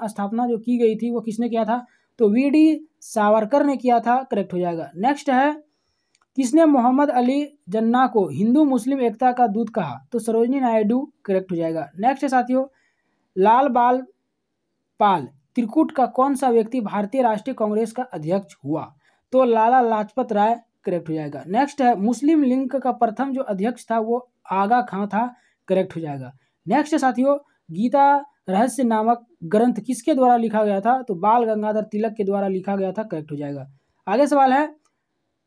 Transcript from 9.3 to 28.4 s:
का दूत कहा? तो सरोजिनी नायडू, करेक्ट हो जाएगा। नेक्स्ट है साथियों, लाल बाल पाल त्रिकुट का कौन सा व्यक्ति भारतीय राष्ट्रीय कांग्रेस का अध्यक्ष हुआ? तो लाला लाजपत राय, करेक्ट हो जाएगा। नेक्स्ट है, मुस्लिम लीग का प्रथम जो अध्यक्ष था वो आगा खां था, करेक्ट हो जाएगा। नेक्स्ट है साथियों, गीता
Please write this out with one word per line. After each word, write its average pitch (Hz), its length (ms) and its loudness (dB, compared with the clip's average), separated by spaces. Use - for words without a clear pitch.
का 247 140 2
दूत 214 240 -2
कहा? 143 280 -6
तो 240 60 -2
सरोजिनी 233 420 0
नायडू, 233 520 0
करेक्ट 190 280 -2
हो 170 40 -4
जाएगा। 160 420 -4
नेक्स्ट 262 240 0
है 294 60 -2
साथियों, 254 360 0
लाल 233 300 4
बाल 247 340 2
पाल 185 280 0
त्रिकुट 247 380 0
का 247 140 0
कौन 262 280 0
सा 262 140 -2
व्यक्ति 233 320 2
भारतीय 208 420 -2
राष्ट्रीय 220 320 0
कांग्रेस 220 380 -2
का 247 100 -8
अध्यक्ष 190 600 -6
हुआ? 139 300 -6
तो 262 120 4
लाला 233 360 4
लाजपत 226 520 -2
राय, 220 280 2
करेक्ट 170 240 -4
हो 160 60 -4
जाएगा। 147 320 -8
नेक्स्ट 269 360 -2
है, 247 120 4
मुस्लिम 247 480 0
लीग 262 340 0
का 254 160 -2
प्रथम 240 400 -2
जो 254 100 -4
अध्यक्ष 214 480 -4
था 226 80 0
वो 233 320 -4
आगा 202 320 0
खां 208 240 -6
था, 226 280 -4
करेक्ट 185 280 -2
हो 160 40 -8
जाएगा। 139 320 -10
नेक्स्ट 294 240 2
है 311 60 2
साथियों, 262 400 2
गीता 277 540 2